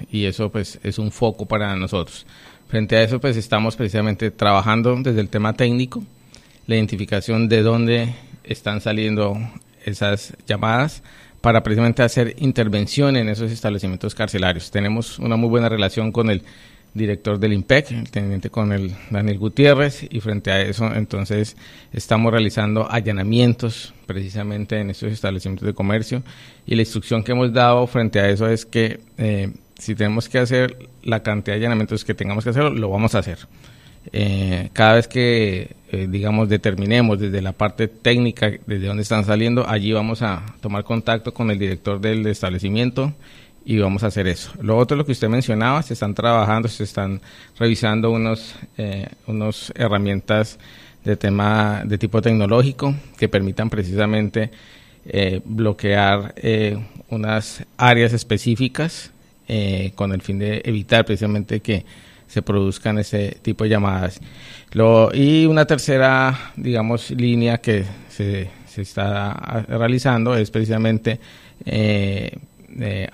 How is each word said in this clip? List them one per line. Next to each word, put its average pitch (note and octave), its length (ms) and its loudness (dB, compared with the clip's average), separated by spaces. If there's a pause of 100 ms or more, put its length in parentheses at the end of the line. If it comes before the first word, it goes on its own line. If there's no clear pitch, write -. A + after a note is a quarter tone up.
(120)
y G#2 140 -2
eso, G2+ 240 -2
pues, - 320 -8
es - 160 -4
un G#2+ 120 -2
foco G#2+ 360 -2
para G#2 300 -2
nosotros. F#2 500 -6 (420)
Frente A2 280 0
a A2+ 60 6
eso, A#2 180 0
pues, B2 180 0
estamos A2 360 0
precisamente G#2+ 560 -2
trabajando A2 680 2
desde B2 240 0
el G2+ 100 -2
tema G#2+ 240 0
técnico, B2+ 500 0 (640)
la A2+ 100 0
identificación G#2+ 720 0
de A2 140 4
dónde A#2 520 2 (300)
están - 380 -6
saliendo G#2+ 560 -2 (480)
esas G2+ 480 -4 (120)
llamadas A2+ 560 0 (380)
para A2+ 220 6
precisamente A#2 400 2
hacer A#2+ 360 2
intervención B2 800 2
en A2+ 120 0
esos A2+ 240 -2
establecimientos G2+ 600 -4
carcelarios. F#2 560 -2
Tenemos G#2 480 -2
una A#2 180 0
muy A#2 120 2
buena A#2 200 2
relación G#2+ 440 0
con A2+ 180 2
el F#2+ 120 0 (520)
director G#2 440 -2
del G#2+ 140 2
impec, B2+ 400 0
el A2+ 180 -8
teniente G2 400 -4
coronel G2+ 440 -2 (160)
Daniel G#2 280 -2
Gutiérrez, C#3 720 4
y A2+ 100 -6
frente G#2 300 -4
a G2 120 2
eso, G#2 320 -2
entonces, G#2 600 -2 (360)
estamos A2+ 400 2
realizando G#2+ 580 0
allanamientos A2+ 1040 0 (120)
precisamente G#2 760 -6
en G2+ 100 -4
estos G#2+ 220 -6
establecimientos F#2+ 540 -4
de G#2 80 -2
comercio, A2 480 -2 (440)
y A#2 80 -2
la A2+ 80 4
instrucción A2 400 -2
que B2 100 -2
hemos B2 200 2
dado B2 340 4
frente A2+ 340 0
a G2 80 4
eso G#2 200 2
es A2+ 180 0
que, A2+ 340 0 (160)
eh, G2+ 360 -2 (260)
si - 160 -6
tenemos G#2+ 340 -2
que B2+ 100 0
hacer B2+ 380 2 (260)
la A2+ 200 -2
cantidad G#2 320 -2
de G#2+ 60 -2
allanamientos A2 440 0
que G#2+ 100 -4
tengamos G2+ 280 -4
que A#2+ 80 -2
hacer, C3+ 140 2
lo B2 260 -2
vamos G#2+ 240 2
a G#2 60 4
hacer. F#2 180 -8 (720)
Eh, G2 600 -2
cada A2 220 6
vez A#2+ 120 4
que, A2+ 720 0 (160)
eh, F#2+ 160 -4
digamos, G#2 400 0
determinemos G#2 720 2
desde G2 220 -2
la F#2+ 100 -4
parte G#2+ 360 -2
técnica A#2+ 600 0 (160)
desde G2 200 -4
dónde G#2 160 -2
están G#2+ 240 0
saliendo, A#2 420 2
allí G#2+ 240 0
vamos A2 300 -2
a F#2+ 200 -4 (200)
tomar G#2 220 -4
contacto A2+ 500 -2
con A2+ 160 -2
el G2+ 80 0
director G2 420 -2
del A2 260 0
establecimiento G#2+ 840 -2 (540)
y A2 120 0
vamos G2 260 0
a - 20 0
hacer G2+ 200 -2
eso. - 260 -4 (100)
Lo A2 160 2
otro, B2 180 2
lo D3 80 0
que C#3+ 80 -2
usted A#2 160 -2
mencionaba, A#2+ 540 0
se - 100 -8
están G#2 220 -4
trabajando, A2+ 540 2
se A2 160 -6
están G2 360 -4 (380)
revisando A2+ 520 2
unos, A2+ 440 -2 (240)
eh, G2+ 300 -6 (180)
unos G#2+ 500 -4
herramientas G#2 840 0 (460)
de G#2 120 0
tema, G#2 680 0
de G2+ 140 -2
tipo A2 240 0
tecnológico A#2+ 720 2 (240)
que A2 100 0
permitan G2 400 -2
precisamente, G#2+ 840 -2 (540)
eh, F#2+ 400 -2
bloquear, G2+ 920 0
eh, G#2+ 420 0 (320)
unas A2 520 -4 (140)
áreas A#2 380 6
específicas, B2 960 -2 (380)
eh, G2 460 -2
con G2 180 -2
el F#2+ 100 -4
fin G2 160 -4
de G#2 260 -2
evitar A2+ 400 2
precisamente G#2 560 -2
que G2+ 240 -2 (420)
se - 160 -4
produzcan G2+ 560 0
ese G2+ 420 -4
tipo A2 240 -4
de G#2+ 60 2
llamadas. F#2+ 500 0 (520)
Lo, A2+ 420 6
y D3+ 320 6
una D#3 180 6
tercera, C3 920 2
digamos, A#2 540 -2
línea A#2+ 460 2
que G#2 280 0 (260)
se, G2 400 -4 (160)
se - 160 -10
está G2+ 500 -4
a-, - 300 -6
realizando A#2+ 760 0
es G#2+ 140 0
precisamente, A2 680 0 (440)
eh, G2+ 720 -2 (420)
eh, G2 360 -6